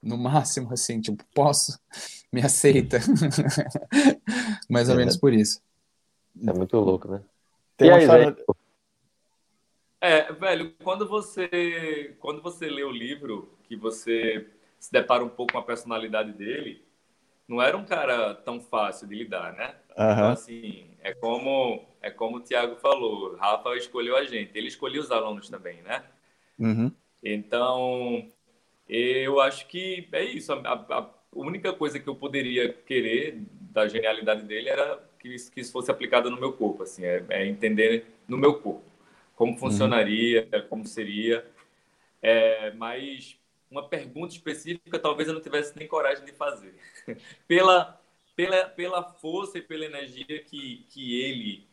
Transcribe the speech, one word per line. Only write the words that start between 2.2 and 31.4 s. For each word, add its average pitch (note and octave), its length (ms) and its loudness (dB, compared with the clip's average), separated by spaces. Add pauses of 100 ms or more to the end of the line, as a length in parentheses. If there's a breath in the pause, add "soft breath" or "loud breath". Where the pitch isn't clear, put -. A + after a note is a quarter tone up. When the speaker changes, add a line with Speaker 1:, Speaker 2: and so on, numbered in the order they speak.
Speaker 1:
Me B2 80 -2
aceita?" C3+ 600 4
<laughs> A3 1700 2
Mais A#2+ 180 4
ou C3 60 6
Speaker 2:
É. B2 40 6
Speaker 1:
menos A#2+ 180 4
por C#3 180 6
isso. G#2+ 260 4 (840)
Speaker 3:
É G2+ 60 2
muito F#2 260 2
louco, F#2+ 300 2
né? G2 120 -8 (560)
Speaker 2:
Tem D3+ 120 12
Speaker 3:
E - 20 12
Speaker 2:
uma F3 80 12
Speaker 3:
aí, E3 60 10
Speaker 2:
história D#3+ 260 12
Speaker 3:
Zé? - 140 -14 (1600)
Speaker 4:
É, D#3+ 320 4
velho, E3 400 -2 (120)
quando G3 240 -2
você, E3+ 1120 -4
quando D3 200 -8
você E3+ 300 -10
lê C#3 140 -6
o C3+ 80 -6
livro, A#2+ 600 -10 (120)
que A#2 100 -12
você A2+ 720 -4 (320)
se - 140 -16
depara B2 320 2
um A#2+ 40 -8
pouco A#2 260 -8
com B2 40 -4
a A#2 60 -8
personalidade A2+ 680 -6
dele, G#2+ 520 -14 (640)
não A#2+ 120 -4
era D3+ 160 2
um G3+ 80 -8
cara B2+ 500 -2
tão A#2+ 260 -12
fácil G#2+ 480 -4
de G#2 80 -12
lidar, F#2 380 -10
né? A#2+ 200 -12 (240)
Speaker 2:
Aham. G#2+ 140 4
Speaker 4:
Então, B2 180 4
assim, A#2 560 -10 (160)
é F#2+ 100 -8
como, B2 680 -4 (180)
é B2+ 120 -10
como A2+ 240 -8
o A#2+ 40 -12
Thiago A#2+ 360 -4
falou, G#2+ 600 -2
Rafa G#2+ 400 -2
escolheu B2 400 -6
a C#3+ 80 2
gente, A2 320 -10
ele A2+ 120 -8
escolheu C#3 340 -8
os C3+ 80 -10
alunos G#2+ 380 -4
também, F2+ 340 -16
né? A2+ 220 -10 (520)
Speaker 2:
Uhum. A2+ 360 0 (280)
Speaker 4:
Então, A#2+ 1040 -4 (640)
eu C3 520 0
acho - 260 0
que F3+ 460 -8
é D#3+ 120 -2
isso, G#3+ 280 -8
a, C#3 80 -2
a, - 380 -6
a - 120 -10 (220)
única F3+ 400 -6